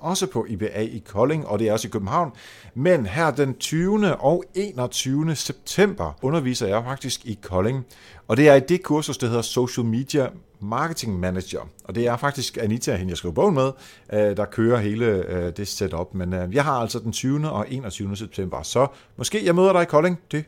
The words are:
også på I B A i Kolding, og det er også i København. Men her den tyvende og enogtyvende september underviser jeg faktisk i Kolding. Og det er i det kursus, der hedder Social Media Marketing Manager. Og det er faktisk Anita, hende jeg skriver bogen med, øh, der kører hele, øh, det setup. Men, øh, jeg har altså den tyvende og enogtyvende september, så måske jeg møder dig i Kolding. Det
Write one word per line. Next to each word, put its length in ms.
også 260
på 220
I 80
B 60
A 100
i 260
Kolding, 380
og 120
det 100
er 40
også 160
i 20
København. 400
Men 320
her 240
den 240
tyvende 600
og 280
enogtyvende 800
september 880
underviser 440
jeg 180
faktisk 420
i 160
Kolding. 440
Og 80
det 120
er 60
i 60
det 220
kursus, 360
der 80
hedder 160
Social 440
Media 420
Marketing 600
Manager. 400
Og 100
det 120
er 100
faktisk 440
Anita, 360
hende 140
jeg 60
skriver 180
bogen 200
med, 180
øh, 240
der 80
kører 360
hele, 260
øh, 500
det 120
setup. 460
Men, 180
øh, 220
jeg 100
har 80
altså 260
den 140
tyvende 400
og 180
enogtyvende 460
september, 460
så 240
måske 280
jeg 100
møder 180
dig 100
i 40
Kolding. 320
Det 160